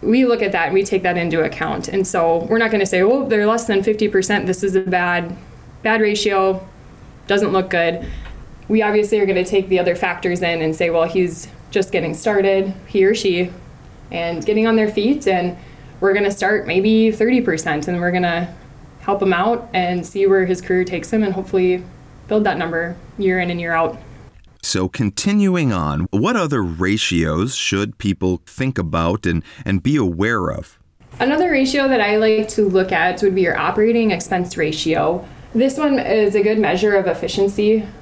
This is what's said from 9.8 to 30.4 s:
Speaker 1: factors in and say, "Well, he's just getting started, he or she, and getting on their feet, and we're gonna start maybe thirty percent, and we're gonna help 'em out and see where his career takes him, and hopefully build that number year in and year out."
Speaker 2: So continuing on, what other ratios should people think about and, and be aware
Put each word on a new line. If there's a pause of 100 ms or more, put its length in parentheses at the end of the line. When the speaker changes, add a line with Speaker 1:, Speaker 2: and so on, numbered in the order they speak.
Speaker 1:
factors
in
and
say,
"Well,
he's (220)
just
getting
started, (140)
he
or
she, (640)
and
getting
on
their
feet,
and (440)
we're
gonna
start
maybe
thirty
percent,
and
we're
gonna (460)
help
'em
out
and
see
where
his
career
takes
him,
and
hopefully (460)
build
that
number (220)
year
in
and
year
out." (640)
Speaker 2:
So
continuing
on,
what
other
ratios
should
people
think
about
and, (200)
and
be
aware